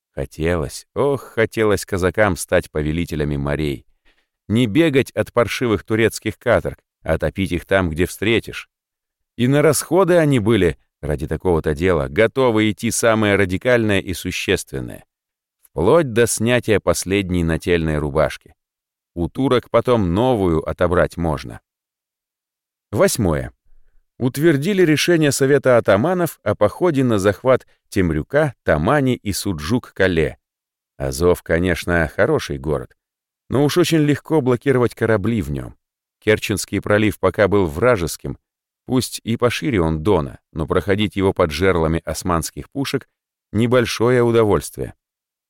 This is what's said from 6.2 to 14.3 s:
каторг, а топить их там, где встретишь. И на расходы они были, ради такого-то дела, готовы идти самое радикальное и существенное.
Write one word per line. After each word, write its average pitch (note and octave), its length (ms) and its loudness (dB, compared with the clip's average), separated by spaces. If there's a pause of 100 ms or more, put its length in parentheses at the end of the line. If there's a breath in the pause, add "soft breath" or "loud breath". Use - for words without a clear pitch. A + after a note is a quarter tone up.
каторг, E2 420 -2 (240)
а D#2+ 140 0
топить E2 360 -4
их D#2+ 120 -6
там, F#2+ 240 0
где D#2+ 160 -2
встретишь. - 640 -4 (680)
И B2 100 0
на C#3+ 140 2
расходы E3 540 2
они C#3+ 240 2
были, F#2+ 380 2 (240)
ради D2 260 -4
такого-то D#2+ 460 0
дела, D2+ 360 0
готовы A2 600 2
идти G#2+ 220 -4
самое A2 460 2
радикальное G2+ 640 0
и F2+ 120 -8
существенное. C#2 920 -6 (640)